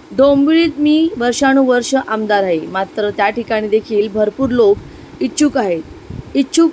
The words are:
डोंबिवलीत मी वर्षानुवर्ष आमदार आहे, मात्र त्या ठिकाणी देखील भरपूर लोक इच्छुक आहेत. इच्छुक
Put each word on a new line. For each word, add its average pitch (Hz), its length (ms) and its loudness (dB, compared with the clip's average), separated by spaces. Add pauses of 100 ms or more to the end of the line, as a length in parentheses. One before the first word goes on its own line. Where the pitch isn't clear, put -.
(180)
डोंबिवलीत 285 600 4
मी 311 400 2
वर्षानुवर्ष 254 760 2 (120)
आमदार 214 360 0
आहे, 175 160 0
मात्र 190 500 -4
त्या 202 200 0
ठिकाणी 214 380 -4
देखील 208 400 0
भरपूर 214 420 -2
लोक 226 280 2 (440)
इच्छुक 277 360 0
आहेत. 180 240 -2 (540)
इच्छुक 320 380 0